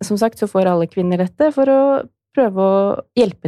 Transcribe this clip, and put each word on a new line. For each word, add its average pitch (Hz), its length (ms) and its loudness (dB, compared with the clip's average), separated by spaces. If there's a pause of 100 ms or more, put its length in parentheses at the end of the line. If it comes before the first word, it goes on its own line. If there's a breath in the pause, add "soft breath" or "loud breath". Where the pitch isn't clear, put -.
Som 208 160 -4
sagt 226 220 -2
så 208 100 -4
får 185 160 0
alle 170 240 0
kvinner 180 300 -2
dette 294 340 0
for 269 160 2
å 269 100 4 (540)
prøve 208 240 0
å 190 200 2 (360)
hjelpe 214 320 0